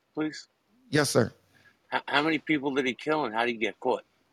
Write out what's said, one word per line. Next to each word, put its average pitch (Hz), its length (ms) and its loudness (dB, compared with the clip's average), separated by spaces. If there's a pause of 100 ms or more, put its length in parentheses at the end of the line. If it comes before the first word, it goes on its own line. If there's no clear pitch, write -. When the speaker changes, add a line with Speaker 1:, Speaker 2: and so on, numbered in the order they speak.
(140)
Speaker 1:
please? 156 340 -6 (420)
Speaker 2:
Yes, 143 200 4
sir. 117 220 2 (600)
Speaker 1:
H-, 127 160 -2
how 139 140 2
many 156 160 2
people 143 360 0
did 127 120 0
he 127 80 0
kill 151 320 0
and 107 80 -4
how 117 120 2
did 120 60 0
he 117 60 -6
get 104 220 -4
caught? 117 240 0 (280)